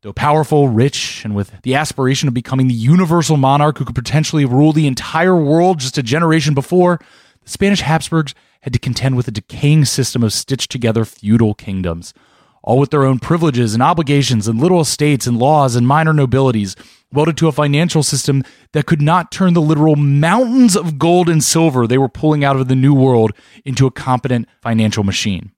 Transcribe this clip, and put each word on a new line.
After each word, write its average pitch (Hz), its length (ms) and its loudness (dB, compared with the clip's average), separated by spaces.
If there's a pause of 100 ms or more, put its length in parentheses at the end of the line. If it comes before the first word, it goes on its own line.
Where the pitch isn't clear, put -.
Though 101 120 -14
powerful, 147 540 2
rich, 123 560 -2
and 104 100 -6
with 101 300 -6
the 127 120 -2
aspiration 139 520 -2
of 127 60 -2
becoming 131 340 -2
the 127 60 0
universal 160 640 2
monarch 143 400 2
who 135 80 -6
could 117 100 -10
potentially 147 500 -2
rule 143 280 2
the 151 120 2
entire 160 500 0
world 165 440 2
just 127 180 -8
a 143 60 -2
generation 156 500 0
before, 175 460 0 (440)
the - 60 -20
Spanish 196 320 -2
Habsburgs 156 540 -2 (260)
had 127 120 -10
to - 60 0
contend 131 380 -4
with 123 100 -2
a 120 40 -10
decaying 143 540 0
system 127 360 -2
of 110 120 0
stitched-together 113 720 -4
feudal 110 480 0
kingdoms, 90 600 -8 (480)
all 127 180 0
with 139 120 0
their 147 120 2
own 135 160 2
privileges 131 540 0
and 113 80 0
obligations 139 640 0
and 113 120 -2
little 175 220 2
estates 147 440 -2
and 120 120 -2
laws 135 380 2
and 120 120 2
minor 160 260 2
nobilities, 127 640 0 (360)
welded 147 260 -2
to 165 100 0
a 156 60 0
financial 151 500 0
system 139 400 -2 (300)
that 151 120 -2
could 156 160 0
not 165 300 0
turn 185 220 0
the 170 80 2
literal 151 340 2
mountains 185 800 2
of 160 220 -4
gold 170 320 2
and 156 140 2
silver 135 440 0
they 123 100 0
were 135 120 2
pulling 151 340 -2
out 139 140 0
of 131 100 -2
the 131 80 0
New 135 180 4
World 127 380 2 (320)
into 131 240 0
a 123 40 -2
competent 123 560 -4 (140)
financial 110 420 0
machine. 98 540 -4